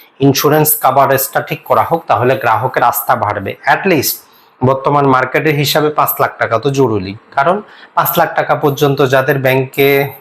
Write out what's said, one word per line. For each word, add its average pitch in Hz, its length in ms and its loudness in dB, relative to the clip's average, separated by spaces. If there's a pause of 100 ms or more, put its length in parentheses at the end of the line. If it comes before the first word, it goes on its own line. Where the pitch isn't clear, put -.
(200)
ইন্স্যুরেন্স 147 600 2
কভারেজটা 135 600 2
ঠিক - 220 -8
করা 107 200 2
হোক, 165 240 -2
তাহলে 123 280 2
গ্রাহকের 120 480 0
আস্থা 120 320 0
বাড়বে। 104 400 -4 (120)
At 156 240 0
least - 240 0 (500)
বর্তমান 139 400 2
মার্কেটের 135 500 0
হিসাবে 147 340 0
পাঁচ 143 200 0 (100)
লাখ - 180 -2
টাকা 113 220 -2
তো 143 100 -2
জরুরি, 110 460 -2 (200)
কারণ 175 260 0 (320)
পাঁচ - 240 -2
লাখ - 180 0
টাকা 147 200 -2
পর্যন্ত 139 500 0
যাদের 135 340 0
ব্যাংকে 139 680 0 (120)